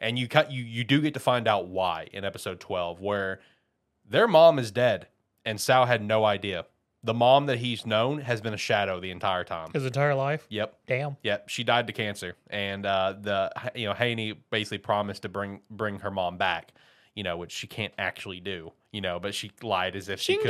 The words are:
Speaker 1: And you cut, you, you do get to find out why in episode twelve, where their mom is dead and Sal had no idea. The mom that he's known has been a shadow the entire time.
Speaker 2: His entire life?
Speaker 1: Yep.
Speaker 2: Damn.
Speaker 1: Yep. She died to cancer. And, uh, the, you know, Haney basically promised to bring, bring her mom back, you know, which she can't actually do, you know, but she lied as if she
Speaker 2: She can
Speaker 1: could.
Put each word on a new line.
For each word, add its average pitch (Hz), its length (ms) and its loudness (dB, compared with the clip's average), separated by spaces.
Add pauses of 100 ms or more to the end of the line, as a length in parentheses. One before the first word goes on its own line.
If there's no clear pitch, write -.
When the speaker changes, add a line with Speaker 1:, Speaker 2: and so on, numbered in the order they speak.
Speaker 1:
And 117 180 -2
you 123 80 -4
cut, 151 240 4
you, 127 140 -8
you 117 200 -6
do 139 180 4
get 151 120 0
to 120 60 -6
find 123 260 2
out 101 220 2
why 90 440 -2
in 98 120 -8
episode 98 360 -6
twelve, 87 380 -4
where 95 420 -2 (680)
their 160 180 4
mom 160 320 10
is 117 120 -2
dead 110 380 2 (360)
and 110 160 -4
Sal 127 240 6
had 120 180 2
no 107 220 2
idea. 101 400 0 (400)
The 113 100 0
mom 127 320 8
that 131 120 0
he's 120 280 -4
known 117 360 2
has 120 180 -2
been 107 140 -4
a 104 40 -6
shadow 101 420 0
the 92 120 -8
entire 90 320 -2
time. 80 280 -8
Speaker 2:
His 143 140 -2
entire 139 300 0
life? 143 320 -2
Speaker 1:
Yep. 107 380 -4
Speaker 2:
Damn. 139 360 -4
Speaker 1:
Yep. 101 260 -2
She - 140 -6
died 120 240 2
to 110 60 -8
cancer. 101 440 -6 (140)
And, 98 340 -4
uh, 98 360 0
the, 101 320 0 (240)
you 117 100 -4
know, 101 80 0
Haney 113 380 -2
basically 107 460 -6
promised 104 440 -2
to 107 60 -8
bring, 98 320 -8 (100)
bring 104 300 -6
her 98 100 -6
mom 90 280 -4
back, 90 340 -2 (420)
you 107 80 -8
know, 87 140 -4
which 85 160 -10
she - 160 -10
can't 104 300 -8
actually 92 420 -6
do, 87 320 -10 (200)
you 107 80 -8
know, 90 200 -2
but 101 120 -6
she 104 200 -8 (100)
lied 92 320 0
as 95 140 -10
if - 120 -4
she - 120 0
Speaker 2:
She 392 60 0
can 440 40 -2
Speaker 1:
could. 415 80 0